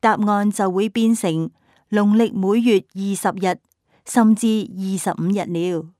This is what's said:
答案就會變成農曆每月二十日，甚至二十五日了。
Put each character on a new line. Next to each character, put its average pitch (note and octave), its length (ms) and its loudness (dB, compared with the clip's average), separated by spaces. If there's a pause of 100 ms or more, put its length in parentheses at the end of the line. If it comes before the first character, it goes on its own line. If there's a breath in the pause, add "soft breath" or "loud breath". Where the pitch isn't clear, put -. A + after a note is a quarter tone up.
答 A3 140 2
案 G#3 360 0
就 G3 220 -2
會 G3 160 0
變 A3+ 260 2
成 E3 360 -2 (400)
農 G#3 260 2
曆 A3+ 160 2
每 G3 280 0
月 A3+ 220 4 (120)
二 G3 200 -4
十 G3 140 -2 (180)
日， F3+ 120 -2 (480)
甚 A3 280 4
至 A3 120 -2 (320)
二 F#3+ 180 -4
十 F#3 140 -4 (100)
五 E3 60 -2
日 G3 180 -2
了。 E3+ 560 -4